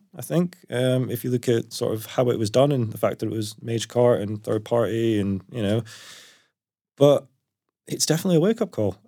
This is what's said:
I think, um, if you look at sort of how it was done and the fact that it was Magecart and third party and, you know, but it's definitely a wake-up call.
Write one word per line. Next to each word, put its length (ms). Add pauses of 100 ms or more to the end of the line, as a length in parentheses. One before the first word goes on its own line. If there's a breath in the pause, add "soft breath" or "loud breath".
(180)
I 40
think, 340 (160)
um, 400
if 140
you 40
look 200
at 240
sort 200
of 120
how 240
it 100
was 100
done 220
and 220
the 40
fact 220
that 80
it 40
was 240
Magecart 680
and 200
third 220
party 560
and, 220 (100)
you 100
know, 220 (1120 loud breath)
but 300 (600)
it's 180
definitely 320
a 40
wake-up 300
call. 240 (120)